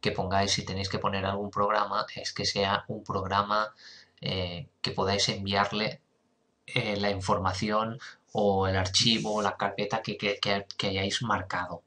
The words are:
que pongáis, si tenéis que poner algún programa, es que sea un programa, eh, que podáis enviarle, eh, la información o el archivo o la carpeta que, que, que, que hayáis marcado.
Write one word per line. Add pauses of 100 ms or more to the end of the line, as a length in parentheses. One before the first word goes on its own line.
que
pongáis,
si
tenéis
que
poner
algún
programa,
es
que
sea
un
programa, (460)
eh, (120)
que
podáis
enviarle, (680)
eh,
la
información (340)
o
el
archivo
o
la
carpeta
que,
que,
que, (100)
que
hayáis
marcado.